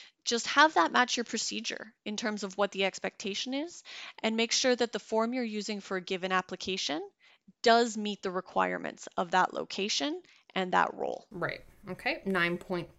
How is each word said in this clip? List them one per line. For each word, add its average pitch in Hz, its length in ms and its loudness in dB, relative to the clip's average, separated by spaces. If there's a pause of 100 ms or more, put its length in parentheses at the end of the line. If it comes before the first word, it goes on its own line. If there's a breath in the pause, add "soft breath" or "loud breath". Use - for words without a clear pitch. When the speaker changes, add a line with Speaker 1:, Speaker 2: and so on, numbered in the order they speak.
(240 loud breath)
Speaker 1:
Just 233 240 -2
have 302 280 6
that 330 180 4
match 240 240 4
your 240 80 -4
procedure 220 680 -6 (120)
in 208 100 -6
terms 214 280 -4
of 190 140 -8
what 202 140 2
the 196 140 0
expectation 202 680 -4
is, 311 300 -6 (400 loud breath)
and 226 140 0
make 233 160 2
sure 247 240 4
that 240 160 0
the 208 60 -4
form 226 340 0
you're 254 100 0
using 214 380 -4
for 190 160 -4
a 180 40 -4
given 185 300 -4
application 190 720 -2 (600 soft breath)
does 233 340 6
meet 208 240 -4
the 190 100 -4
requirements 180 880 -2
of 180 140 -2
that 185 220 4
location 277 680 -2 (340 soft breath)
and 185 160 -2
that 180 220 4
role. - 380 -6
Speaker 2:
Right. - 340 -6 (240)
Okay. 269 340 -4
Nine 175 340 2
point 175 300 -4 (120)